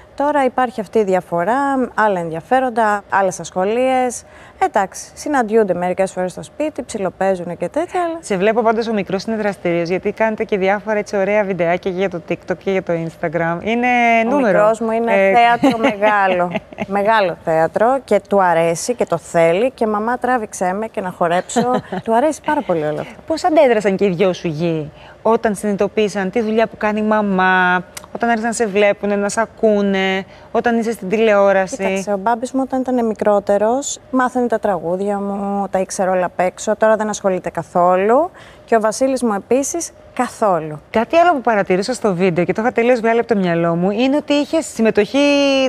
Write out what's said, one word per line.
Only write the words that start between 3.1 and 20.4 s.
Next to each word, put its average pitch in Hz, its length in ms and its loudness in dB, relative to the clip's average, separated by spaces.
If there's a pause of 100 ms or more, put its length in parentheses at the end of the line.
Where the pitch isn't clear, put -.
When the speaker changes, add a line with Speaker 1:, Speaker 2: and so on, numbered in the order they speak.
Speaker 1:
άλλες 190 300 0
ασχολίες. 247 840 -2 (360)
Εντάξει, 226 440 -2 (120)
συναντιούνται 226 600 0
μερικές 180 380 -2
φορές 180 200 -4
στο - 100 -12
σπίτι, 294 400 -6
ψιλοπαίζουνε 185 720 -4
και 175 140 -6
τέτοια, 349 320 -4
αλλά 330 200 -4
Speaker 2:
Σε 208 160 -4
βλέπω 214 260 2
πάντως 226 260 0
ο 233 40 -4
μικρός 190 320 -4
είναι 220 120 -4
δραστηριος, 180 520 -2
γιατί 185 240 -2
κάνετε 220 320 -2
και 208 140 -2
διάφορα 202 400 -2
έτσι 208 180 -4
ωραία 202 280 0
βιντεάκια 180 460 -2
και 175 80 -4
για 190 120 0
το 175 180 -8
TikTok 175 360 -6
και 202 60 -2
για 190 120 0
το 180 100 -4
Instagram. 165 720 -4
Είναι 240 240 -2 (400)
Speaker 1:
Ο - 20 -2
Speaker 2:
νούμερο. 247 300 2
Speaker 1:
μικρός 220 220 4
μου 226 100 -2
είναι 226 220 -2 (160)
Speaker 2:
Ε, 196 60 4
Speaker 1:
θέατρο 240 480 4
Speaker 2:
<laughs> 277 80 2
Speaker 1:
μεγάλο. 196 640 2 (340)
Μεγάλο 202 580 0
θέατρο 165 600 2
και 202 240 2
του 196 140 4
αρέσει 170 520 0
και 202 120 -2
το 175 120 -2
θέλει 170 520 2
και 247 160 -4
«Μαμά, 214 320 -2
τράβηξέ 226 540 -2